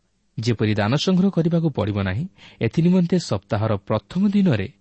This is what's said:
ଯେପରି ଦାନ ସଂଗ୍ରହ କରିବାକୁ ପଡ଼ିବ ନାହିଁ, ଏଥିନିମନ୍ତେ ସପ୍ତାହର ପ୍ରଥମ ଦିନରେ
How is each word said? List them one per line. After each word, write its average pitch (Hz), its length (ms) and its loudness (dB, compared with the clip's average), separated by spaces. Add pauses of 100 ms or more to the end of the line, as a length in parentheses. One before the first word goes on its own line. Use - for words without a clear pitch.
(400)
ଯେପରି 110 340 0
ଦାନ 104 220 2
ସଂଗ୍ରହ 185 340 2
କରିବାକୁ 165 400 0
ପଡ଼ିବ 101 320 -2
ନାହିଁ, 98 260 -4 (340)
ଏଥିନିମନ୍ତେ 175 580 2
ସପ୍ତାହର 107 580 -2
ପ୍ରଥମ 180 520 -2
ଦିନରେ 185 520 0